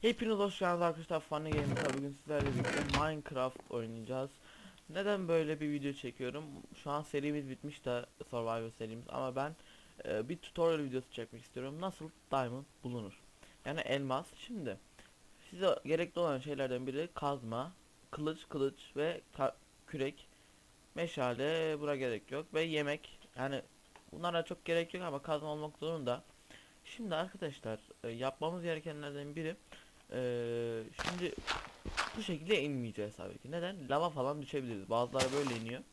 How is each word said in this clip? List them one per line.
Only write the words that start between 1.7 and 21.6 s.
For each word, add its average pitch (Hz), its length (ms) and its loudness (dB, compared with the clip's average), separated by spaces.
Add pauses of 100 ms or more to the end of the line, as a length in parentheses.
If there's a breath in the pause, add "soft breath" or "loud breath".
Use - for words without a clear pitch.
bugün 139 140 -2
sizlerle 143 340 0
birlikte 139 540 2
Minecraft 143 580 2 (120)
oynayacağız. 117 600 -2 (580 loud breath)
Neden 190 400 2
böyle 156 320 4
bir 151 100 0
video 143 220 0
çekiyorum? 127 520 -4 (300)
Şu - 160 -6
an 147 120 0
serimiz 147 480 0
bitmiş 143 340 -8
de, 120 220 0 (240)
Survivor 113 400 0
serimiz, 113 380 -8
ama 131 280 -2
ben, 147 200 -2 (480 loud breath)
e, 110 240 0
bir 170 100 -2
tutorial 165 460 2
videosu 127 260 -2
çekmek 117 320 -8
istiyorum. 139 380 -6
Nasıl 180 300 -4 (200)
diamond 131 340 2 (200)
bulunur? 117 380 -4 (420 loud breath)
Yani 147 160 -2
elmas. 139 460 0 (100)
Şimdi 165 420 -6 (720 loud breath)
size 180 340 4
gerekli 165 340 2
olan 151 200 4
şeylerden 131 480 0
biri 143 280 0
kazma, 135 580 -2 (380)
kılıç, 156 380 -4
kılıç 139 480 -2
ve 160 240 0 (160)
ka-, 135 180 2 (320)
kürek, 143 420 -4 (680 loud breath)
meşale, 151 840 0